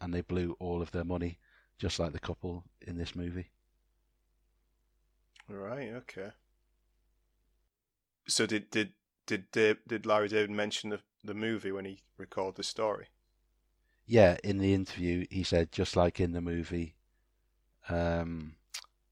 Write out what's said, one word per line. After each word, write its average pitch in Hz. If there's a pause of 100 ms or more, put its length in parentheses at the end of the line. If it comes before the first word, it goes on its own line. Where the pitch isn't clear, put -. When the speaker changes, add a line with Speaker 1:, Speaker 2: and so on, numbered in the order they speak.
Speaker 1:
and 87
they 87
blew 90
all 87
of 85
their 87
money, 87 (400)
just -
like 85
the -
couple 87 (160)
in 87
this 85
movie." 87 (2000)
Speaker 2:
Right, 107
okay. 104 (2000)
So 113
did, 107
did, 107 (340)
did 98
Dave, 110 (100)
did 110
Larry 107
David 107
mention 104
the, 104 (240)
the 101
movie 107
when 98
he 98 (140)
recorded 95
the 98
story? 107 (960)
Speaker 1:
Yeah, 101
in 98
the 98
interview, 90
he 92
said, 85
"Just -
like 87
in 87
the 87
movie, 85 (920)
um, 85 (580)